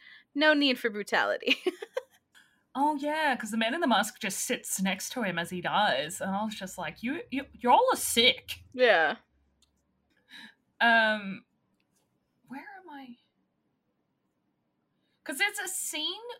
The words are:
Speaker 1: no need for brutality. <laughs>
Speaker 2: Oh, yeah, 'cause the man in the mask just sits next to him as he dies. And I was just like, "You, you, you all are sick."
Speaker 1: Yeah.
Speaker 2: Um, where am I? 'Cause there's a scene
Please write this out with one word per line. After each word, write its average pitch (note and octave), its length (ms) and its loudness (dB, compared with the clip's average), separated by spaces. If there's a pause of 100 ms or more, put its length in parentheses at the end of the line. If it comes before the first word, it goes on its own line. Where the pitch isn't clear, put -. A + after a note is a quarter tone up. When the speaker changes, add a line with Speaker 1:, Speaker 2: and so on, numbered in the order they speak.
(340)
Speaker 1:
no D4+ 200 6
need C#4 240 2
for A#3 120 -2
brutality. G3 720 0
<laughs> - 40 -16 (1120)
Speaker 2:
Oh, D4+ 180 2
yeah, D4 400 0
'cause G#3+ 140 -8
the A3+ 60 -4
man A#3 160 0
in E4 80 -4
the E4+ 60 0
mask G#3+ 340 2
just G3 200 -6
sits - 420 -4
next F#3+ 300 -2
to B3+ 100 -4
him F3 160 -2
as E3+ 100 -4
he F3+ 140 -6
dies. D#3+ 580 0
And F#3+ 160 -4
I G#3 80 -2
was G#3+ 100 -6
just F#3 220 -10
like, D#3 260 -8
"You, C#4+ 280 -4
you, - 240 -6
you A#3+ 160 0
all A4 200 6
are - 60 2
sick." - 640 0 (160)
Speaker 1:
Yeah. G3+ 420 6 (1600)
Speaker 2:
Um, A3 680 2 (1040)
where C4+ 120 -12
am F#4 300 -18
I? C4 260 -16 (2000)
'Cause D#4 140 -8
there's G4+ 200 -2
a F#4+ 100 -6
scene E4+ 520 -6 (200)